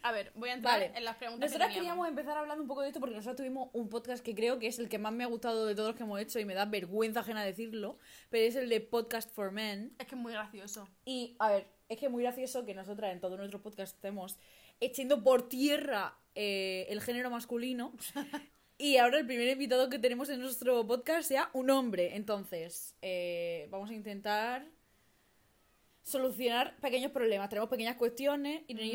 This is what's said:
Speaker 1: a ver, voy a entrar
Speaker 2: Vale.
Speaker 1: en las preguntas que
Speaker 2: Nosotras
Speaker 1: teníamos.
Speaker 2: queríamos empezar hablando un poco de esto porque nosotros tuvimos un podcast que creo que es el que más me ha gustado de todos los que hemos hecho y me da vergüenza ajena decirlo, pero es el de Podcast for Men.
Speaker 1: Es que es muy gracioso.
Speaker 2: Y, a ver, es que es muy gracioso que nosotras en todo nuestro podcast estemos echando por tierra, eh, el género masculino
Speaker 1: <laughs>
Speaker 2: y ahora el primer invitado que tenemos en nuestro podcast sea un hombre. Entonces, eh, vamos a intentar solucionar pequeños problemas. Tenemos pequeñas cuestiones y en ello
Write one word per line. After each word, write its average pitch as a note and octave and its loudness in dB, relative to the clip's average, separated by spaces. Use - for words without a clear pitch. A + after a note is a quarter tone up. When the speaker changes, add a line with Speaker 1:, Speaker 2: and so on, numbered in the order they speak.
Speaker 1:
a A#3 2
ver, G#3+ -4
voy A#3+ -6
a B3 -2
entrar A#3+ 4
Speaker 2:
Vale. - 0
Speaker 1:
en A#3 -6
las A3+ -4
preguntas A#3+ -4
que - -4
Speaker 2:
Nosotras F#4+ 6
Speaker 1:
teníamos. F4+ -2
Speaker 2:
queríamos E4 0
empezar D4 -2
hablando D4+ -4
un C4+ -4
poco C4+ -4
de C#4 0
esto D#4 -6
porque B3 -4
nosotros A#3 -8
tuvimos C4 -4
un A3+ -4
podcast A#3+ -6
que A3+ -6
creo A#3 2
que A3 -2
es A#3 -2
el A#3 -4
que G#3+ -2
más G#3+ -2
me A#3+ -2
ha A#3+ -2
gustado A3+ -2
de G#3 0
todos G#3+ 0
los A3 -6
que A#3 -8
hemos G#3 -4
hecho A3 -4
y G#3+ 0
me G3+ -4
da G3 2
vergüenza G#3+ 0
ajena G#3 -4
decirlo, G#3+ -6
pero A3+ 4
es A#3 2
el B3+ 0
de A3 4
Podcast A3+ -2
for G3 -4
Men. G#3+ -4
Speaker 1:
Es A#3+ -8
que C4 -12
es B3 -6
muy A#3 -6
gracioso. G#3 -8
Speaker 2:
Y, B3 -4
a G#3+ 4
ver, G3 2
es A3+ -6
que C#4+ -2
es B3 2
muy A#3+ 0
gracioso B3 -2
que G#3 -8
nosotras G3 -4
en F3 -8
todo F#3 -4
nuestro G3+ -8
podcast G3+ -10
estemos G3 -8
echando B3+ 2
por B3 8
tierra, C#4 2
eh, F#3+ 0
el G#3 -2
género B3 -2
masculino A#3+ -4
Speaker 1:
<laughs> - -10
Speaker 2:
y C#4+ 6
ahora B3 8
el D4+ 2
primer A#3+ 2
invitado C4 4
que C4 -2
tenemos B3 2
en C4 -2
nuestro B3 2
podcast D#4 0
sea C4+ 2
un C4 2
hombre. A3 4
Entonces, G3 -6
eh, F3 -4
vamos G3 -8
a A3+ -8
intentar G#3+ -4
solucionar B3+ 0
pequeños C4 0
problemas. G#3 2
Tenemos G#3+ -2
pequeñas A#3 -2
cuestiones C#4+ 0
y B3+ -12
en A3 -8
ello A3 -2